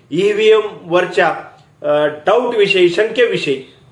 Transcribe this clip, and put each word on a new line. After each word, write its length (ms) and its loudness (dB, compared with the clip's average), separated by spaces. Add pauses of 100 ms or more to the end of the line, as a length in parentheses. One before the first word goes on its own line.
(120)
ईव्हीएम 500 2 (240)
वरच्या, 420 0 (560)
अ, 220 0
डाऊटविषयी, 840 0
शंकेविषयी 640 -2 (360)